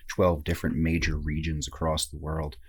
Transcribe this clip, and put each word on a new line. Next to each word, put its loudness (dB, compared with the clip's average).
twelve 4
different 0
major 2
regions -2
across 0
the -10
world, -4